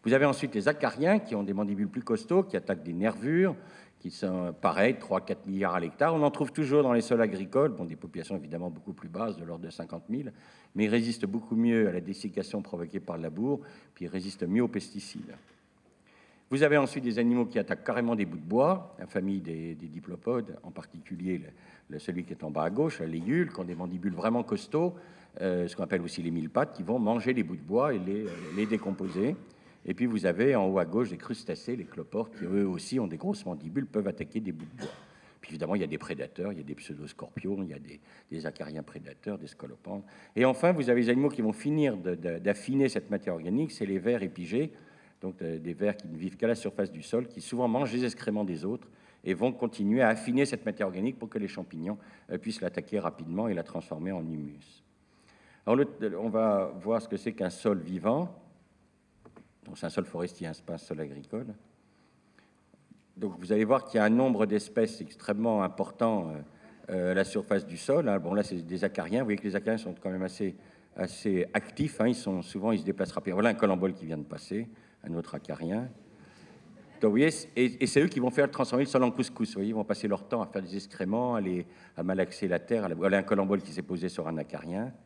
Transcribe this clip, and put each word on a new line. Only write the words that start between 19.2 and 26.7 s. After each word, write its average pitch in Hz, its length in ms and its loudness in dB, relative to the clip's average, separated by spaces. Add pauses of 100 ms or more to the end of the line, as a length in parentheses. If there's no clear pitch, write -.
des, 82 320 -6
des 80 140 -12
diplopodes, 87 720 -6
en 90 80 -16
particulier 87 680 -6
le, 76 80 -12 (420)
le, 76 80 -10
celui 87 280 -6
qui 85 80 -10
est - 100 -10
en 76 80 -6
bas 78 140 0
à 85 40 2
gauche, 139 300 0
la 82 80 -4
légule, 107 440 0
qui - 80 -12
ont 92 40 -4
des 87 100 -6
mandibules 90 400 -4
vraiment 110 300 0
costauds, 160 500 0 (480)
euh, 90 260 0
ce - 80 -8
qu'on - 60 -4
appelle 87 220 0
aussi 85 180 -6
les 85 80 -2
mille 80 220 -2
pattes, 147 220 0